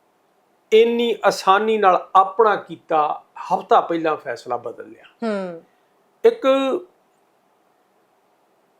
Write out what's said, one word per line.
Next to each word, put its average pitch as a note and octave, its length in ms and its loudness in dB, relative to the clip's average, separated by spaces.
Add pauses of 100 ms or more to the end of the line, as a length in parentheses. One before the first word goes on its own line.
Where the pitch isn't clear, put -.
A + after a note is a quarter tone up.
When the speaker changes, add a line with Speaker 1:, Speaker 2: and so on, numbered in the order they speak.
(720)
Speaker 1:
ਇੰਨੀ A#3 520 4
ਆਸਾਨੀ G#3 540 0
ਨਾਲ F#3 380 2
ਆਪਣਾ F#3+ 400 2
ਕੀਤਾ D#3 680 -4 (160)
ਹਫ਼ਤਾ F#3 420 0
ਪਹਿਲਾਂ D#3+ 360 -2
ਫੈਸਲਾ B2 400 -10
ਬਦਲ A2+ 320 -14
ਲਿਆ। - 400 -12
Speaker 2:
ਹੂੰ। F3+ 340 -8 (640)
Speaker 1:
ਇੱਕ A#3 220 2 (2250)